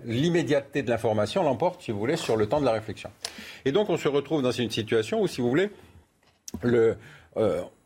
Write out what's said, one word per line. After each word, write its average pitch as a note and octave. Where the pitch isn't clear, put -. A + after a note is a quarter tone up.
l'immédiateté C#3+
de A2
l'information G#2+
l'emporte, E3
si -
vous G2+
voulez, A#2+
sur A#2+
le G#2+
temps D3
de C3+
la A#2+
réflexion. A2
Et C3+
donc, G#3
on E3
se D#3
retrouve C#3+
dans B2
une A2+
situation A2
où, F#3+
si -
vous A#2+
voulez, F3+
le, A#2
euh, F2+